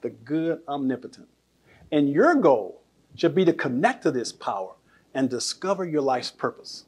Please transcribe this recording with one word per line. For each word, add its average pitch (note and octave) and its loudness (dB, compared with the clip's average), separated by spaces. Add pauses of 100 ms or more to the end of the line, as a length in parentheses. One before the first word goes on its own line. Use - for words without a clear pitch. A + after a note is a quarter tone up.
the B2 -6
good D#3 -4
omnipotent. C3+ -6 (640)
And D3 2
your A#3+ 6
goal C3+ 2 (340)
should D#3+ 0
be F#3 4
to E3+ 4
connect D3 -2
to E3 0
this B2 -4
power G2 -8 (400)
and C3+ 0
discover F3+ -4
your D#3 -2
life's C3 -2
purpose. - -8